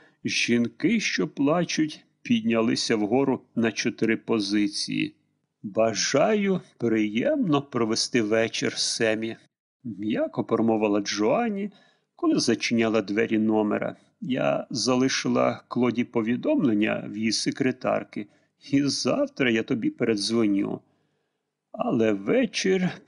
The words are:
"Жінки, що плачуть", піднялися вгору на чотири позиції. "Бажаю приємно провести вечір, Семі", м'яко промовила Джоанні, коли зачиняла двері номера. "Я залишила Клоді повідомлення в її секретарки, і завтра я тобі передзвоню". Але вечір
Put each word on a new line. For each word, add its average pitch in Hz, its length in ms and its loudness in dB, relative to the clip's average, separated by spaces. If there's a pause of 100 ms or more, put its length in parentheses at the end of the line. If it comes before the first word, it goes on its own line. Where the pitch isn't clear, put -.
(240)
"Жінки, 120 760 0
що - 280 -2
плачуть", 156 760 -2 (180)
піднялися 113 720 0
вгору 120 440 0 (140)
на 117 180 0
чотири 110 440 0
позиції. 104 960 -2 (480)
"Бажаю 143 1000 2 (180)
приємно 120 840 2
провести 113 600 0
вечір, 110 560 0
Семі", 110 580 -2 (480)
м'яко 107 600 -4
промовила 107 560 2
Джоанні, 110 720 0 (460)
коли 311 220 0
зачиняла 113 640 2
двері 107 360 0
номера. 107 580 0 (240)
"Я 143 500 -2
залишила 127 960 0
Клоді 120 360 0
повідомлення 117 1080 0
в 104 60 -10
її 110 160 0
секретарки, 107 960 -2 (460)
і 139 100 4
завтра 139 680 0
я 110 120 2
тобі 107 280 -2
передзвоню". 107 880 0 (920)
Але 113 400 0
вечір 190 760 0 (200)